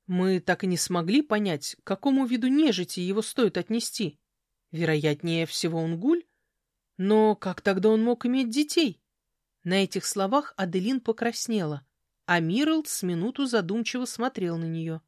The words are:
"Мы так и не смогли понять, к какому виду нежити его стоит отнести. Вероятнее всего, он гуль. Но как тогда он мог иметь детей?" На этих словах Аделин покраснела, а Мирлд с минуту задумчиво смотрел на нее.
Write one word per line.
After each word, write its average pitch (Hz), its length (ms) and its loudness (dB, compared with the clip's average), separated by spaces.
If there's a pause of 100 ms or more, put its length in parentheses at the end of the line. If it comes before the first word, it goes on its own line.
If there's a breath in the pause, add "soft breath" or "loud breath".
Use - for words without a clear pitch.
"Мы 185 320 2
так 175 240 0
и 190 40 0
не 180 100 0
смогли 180 440 0
понять, 208 600 -2
к - 40 -12
какому 269 380 2
виду 240 220 0
нежити 254 520 2
его 190 220 0
стоит 214 360 0
отнести. 214 640 -4 (520)
Вероятнее 156 760 0
всего, 165 340 -2
он 165 200 -2
гуль. 320 240 2 (760)
Но 214 380 4
как - 260 -6
тогда 196 280 2
он 220 140 4
мог 233 220 0
иметь 247 240 0
детей?" 294 520 0 (640)
На 190 200 2
этих 185 220 -4
словах 208 520 0
Аделин 190 440 -2
покраснела, 220 840 -2 (400)
а 175 140 2
Мирлд 277 480 0
с - 160 -6
минуту 185 420 -2
задумчиво 233 600 -2
смотрел 190 520 -4
на 165 80 -4
нее. 160 420 -6